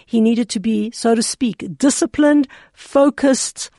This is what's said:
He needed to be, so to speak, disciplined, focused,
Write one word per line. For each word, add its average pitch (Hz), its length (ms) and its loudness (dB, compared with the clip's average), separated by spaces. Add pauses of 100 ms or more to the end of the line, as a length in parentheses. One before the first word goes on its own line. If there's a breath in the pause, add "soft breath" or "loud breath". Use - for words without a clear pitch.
He 226 160 0
needed 226 300 2
to 226 80 -6
be, 214 320 -2
so 233 240 0
to 233 60 0
speak, 208 560 -6
disciplined, 294 680 2 (240 loud breath)
focused, - 1080 -2